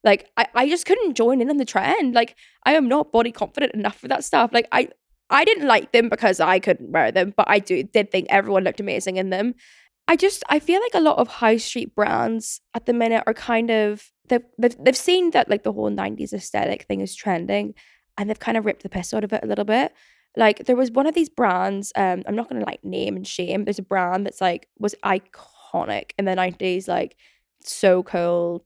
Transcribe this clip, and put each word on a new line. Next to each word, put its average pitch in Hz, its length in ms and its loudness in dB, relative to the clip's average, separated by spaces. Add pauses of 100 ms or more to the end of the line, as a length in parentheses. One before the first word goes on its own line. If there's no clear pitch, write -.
Like, 202 340 4
I, 233 160 2
I 254 160 2
just 339 160 -2
couldn't 381 300 2
join 247 260 2
in 240 80 0
on 294 80 0
the 269 80 0
trend. 269 480 0
Like, 233 220 2 (280)
I 262 100 4
am 302 140 4
not 269 240 0
body 233 200 2
confident - 420 -4
enough 208 240 -4
for - 100 -18
that 277 160 -2
stuff. - 300 2
Like, 240 180 2
I, - 180 2 (420)
I 277 120 6
didn't 359 240 2
like 226 260 4
them 226 160 4
because 208 300 2
I 185 200 4
couldn't 180 320 -2
wear 127 200 2
them, 190 240 0
but 208 140 2
I 208 80 4
do, 196 240 -2
did 208 300 -2
think 190 180 -2
everyone 196 340 2
looked - 160 -4
amazing 190 380 -4
in 190 140 -4
them. 208 240 -2 (520)
I 330 80 4
just, 392 320 0
I 294 120 2
feel 349 200 0
like 466 140 -2
a 415 60 2
lot 311 180 4
of 233 100 0
high 226 300 2
street 226 380 -8
brands 226 680 -2 (140)
at 233 100 -6
the 247 80 0
minute 226 320 0
are 220 80 0
kind 233 380 -2
of, 208 400 -2 (160)
they've, 247 180 0 (140)
they've, 233 180 2
they've 254 180 4
seen 359 360 2
that, - 180 2
like, 208 140 0
the 214 100 -2
whole 214 160 -2
nineties 208 440 -6
aesthetic 202 500 -4
thing 196 180 -6
is 196 140 -8
trending 202 580 -4 (420)
and 208 140 -4
they've 214 80 -4
kind 226 200 -4
of 214 100 -2
ripped - 160 -4
the 190 60 -10
piss 180 220 -8
out 220 120 -2
of 208 100 -6
it 214 100 -4
a - 40 -8
little 208 180 -2
bit. 226 260 0 (460)
Like, 214 280 2
there 254 100 2
was 247 160 0
one 269 160 0
of 320 80 -2
these 330 140 0
brands, 196 680 -2
um, 185 320 0
I'm 208 80 -4
not 233 120 -6
gonna, 233 160 -6
like, - 200 -10
name 190 320 -6
and 185 100 -10
shame. 190 380 -6
There's 202 160 -4
a - 20 -10
brand 185 460 -2
that's, - 140 -8
like, 175 360 -2
was 208 160 -4 (100)
iconic - 1160 -6
in 202 60 -2
the 185 100 -2
nineties, 185 520 -2
like, 175 280 -4 (460)
so 185 420 2
cool. 175 640 -2